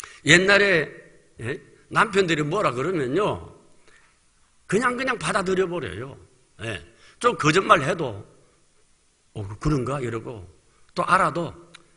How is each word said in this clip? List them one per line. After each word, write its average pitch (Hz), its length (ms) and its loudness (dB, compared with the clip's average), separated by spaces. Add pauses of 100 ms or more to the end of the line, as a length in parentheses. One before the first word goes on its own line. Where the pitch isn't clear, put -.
(240)
옛날에, 190 680 4 (500)
예? 120 200 -8 (280)
남편들이 180 540 2
뭐라 156 300 0
그러면요, 139 800 -2 (1120)
그냥, 247 300 0
그냥 254 220 -4
받아들여 185 500 0
버려요. 131 500 -10 (440)
예. 107 200 -10 (360)
좀 240 180 2
거짓말 165 460 6
해도, 131 440 -4 (1080)
"어, 104 120 -8 (140)
그런가?" 139 400 0
이러고, 113 480 -8 (460)
또 180 100 -2
알아도 170 500 0 (420)